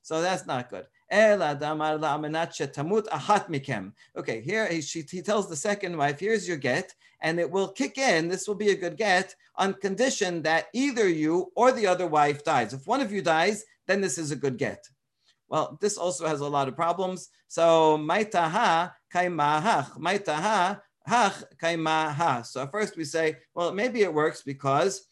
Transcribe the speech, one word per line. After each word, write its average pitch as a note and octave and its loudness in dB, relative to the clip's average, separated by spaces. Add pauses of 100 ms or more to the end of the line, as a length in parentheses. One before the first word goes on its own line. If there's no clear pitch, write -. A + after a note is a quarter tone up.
So D#3+ -2
that's F#3 -2
not C3 -4
good. F#2 -12 (240)
"Ela G3 4
damar D#3 -2
la D3+ 0
amenat D#3+ -4
shetamut D#3+ -2
ahat D#3+ 0
mikem." C3 -6 (240)
Okay, A#2 -6
here G3+ -2
he, E3 -4
she, D#3 -10
he F3 -12
tells G3+ 0
the E3 -8
second G3 -4
wife, C#3+ 0
"Here's G3 -2
your E3+ -2
get, C#3 -2 (260)
and E3 -2
it E3 -2
will F#3+ 0
kick C4+ -6
in, F3 2
this F#3 -4
will G#3 -2
be G3+ 2
a F#3+ 2
good E3+ -4
get, F#3+ 0 (220)
on G3 0
condition F#3+ -2
that D#3 0
either A#3 0
you E3 0
or B3+ 6
the G#3+ 0
other F3+ 2
wife D3 2
dies. B2+ 0
If C3+ -12
one C4 0
of G#3 -4
you G3 -2
dies, F3 2 (220)
then G3 0
this F#3 -2
is D#3 -6
a D3+ -4
good B2+ -2
get." A2 -4 (600)
Well, D3+ -2
this G3+ -2
also F3 -4
has D3+ -2
a C#3+ -4
lot C3+ 2
of A#2 -8
problems. F3 -2 (200)
So, D#3+ 6
"Maitaha F3 2 (200)
kaimahach, D#3+ 0
maitaha F#3+ 0 (260)
hach G#3 2 (180)
kaimahah." D#3 0
So B2+ -8
at C#3+ -8
first G#3 -4
we D#3+ -6
say, D#3 0 (180)
well, E3+ -2
maybe G#3+ -2
it F3 -2
works D3+ 0
because C#3+ 0